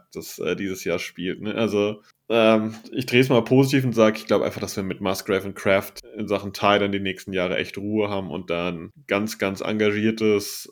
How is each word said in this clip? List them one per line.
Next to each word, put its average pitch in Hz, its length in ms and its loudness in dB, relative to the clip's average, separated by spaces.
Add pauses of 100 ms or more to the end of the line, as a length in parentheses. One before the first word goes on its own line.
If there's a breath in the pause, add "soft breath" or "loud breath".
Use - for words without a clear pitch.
(140)
das, - 260 -12
äh, 90 160 -2
dieses 92 300 -6
Jahr 87 140 -2
spielt, 87 420 -8
ne? 104 140 -6
Also, 104 460 0 (280 soft breath)
ähm, 110 460 4 (160)
ich 127 140 -4
dreh's 127 240 4
mal 117 140 4
positiv 131 400 4
und 120 100 -2
sag, 110 240 4
ich - 100 -12
glaub 101 160 2
einfach, - 180 -4
dass 98 160 -6
wir 101 60 -2
mit 92 180 -6
Musgrave 95 440 0
und 98 100 -10
Kraft - 460 0 (160)
in 107 100 -6
Sachen 98 260 -2
Tight 101 280 4
End 101 120 0
die 98 60 -2
nächsten 98 340 -6
Jahre 92 240 0
echt 92 200 -6
Ruhe 104 320 0
haben 95 220 -4
und 90 180 -8
dann 87 420 -4 (160)
ganz, 104 320 -2
ganz 98 200 -2
engagiertes 107 1120 0